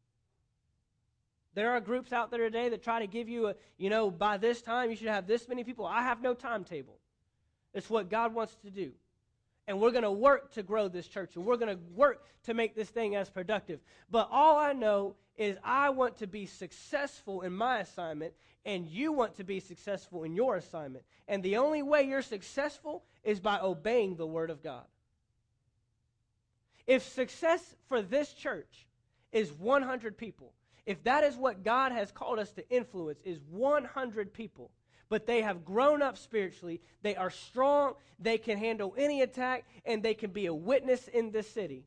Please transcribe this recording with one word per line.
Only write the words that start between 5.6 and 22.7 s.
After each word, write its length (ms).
people. 220
I 160
have 180
no 140
timetable. 640
It's 160
what 220
God 240
wants 220
to 140
do. 220
And 140
we're 100
gonna 220
work 420
to 80
grow 260
this 180
church, 300
and 80
we're 120
gonna 220
work 300
to 100
make 200
this 140
thing 280
as 140
productive. 500
But 200
all 280
I 140
know 440
is 260
I 280
want 280
to 80
be 200
successful 960
in 100
my 280
assignment, 520
and 220
you 260
want 240
to 80
be 160
successful 640
in 100
your 220
assignment. 480
And 140
the 160
only 240
way 200
you're 200
successful 840